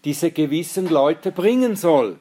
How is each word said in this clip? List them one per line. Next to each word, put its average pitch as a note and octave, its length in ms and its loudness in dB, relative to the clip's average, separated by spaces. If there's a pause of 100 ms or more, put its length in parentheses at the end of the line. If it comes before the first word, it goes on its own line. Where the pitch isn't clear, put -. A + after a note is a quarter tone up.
diese D3 280 -2
gewissen E3 580 -4
Leute D#3+ 420 0
bringen A3+ 440 0
soll. C#3+ 460 2